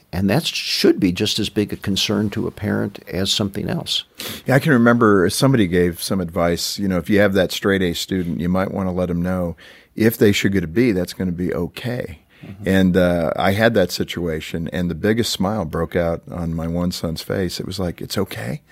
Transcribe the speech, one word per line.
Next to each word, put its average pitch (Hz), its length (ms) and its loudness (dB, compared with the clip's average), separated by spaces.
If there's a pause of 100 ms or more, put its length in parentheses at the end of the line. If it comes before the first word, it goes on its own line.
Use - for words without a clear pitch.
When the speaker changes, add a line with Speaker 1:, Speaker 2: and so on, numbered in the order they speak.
(140)
Speaker 1:
And 95 160 0
that 139 160 2
should - 540 0
be 92 120 2
just 107 280 -2
as 101 100 -2
big 104 240 -2
a 90 40 -10
concern 104 540 -2
to 113 160 -4
a 85 40 -6
parent 104 480 -4 (100)
as 95 220 -2
something 107 380 -4
else. - 340 -4 (420)
Speaker 2:
Yeah, 131 100 2
I 143 40 6
can 160 140 0
remember 117 560 6
somebody 131 380 4
gave 87 340 2
some 98 200 -2
advice, 87 580 -2
you 101 80 -2
know, 95 100 2
if 82 120 -4
you 101 100 6
have 101 140 6
that 92 180 2
straight 98 300 2
A 87 120 0
student, 85 460 -4
you 85 100 -2
might 92 220 0
want 95 160 -4
to 90 60 -4
let 90 140 -2
them 87 140 -2
know 90 340 -2 (400)
if 110 220 2
they 107 140 6
should 98 220 0
get 95 100 2
a 82 40 -4
B, 113 260 2
that's 90 200 -2
gonna 92 200 -4
be 87 200 -4
okay. 87 680 -6 (260)
Mm-hmm. 101 220 -16
And, 92 300 4
uh, 87 380 2
I 90 160 2
had 110 220 4
that 95 180 2
situation, 82 800 -6
and 87 180 -2
the 82 60 -4
biggest 104 380 0
smile 98 320 -2
broke 82 320 -4
out 85 240 0 (100)
on 82 220 -6
my 82 140 -4
one 87 260 -2
son's 82 280 -6
face. 98 380 -4
It - 60 -8
was 92 140 -10
like, 87 200 -4
"It's - 180 -8
okay." 110 440 -6 (100)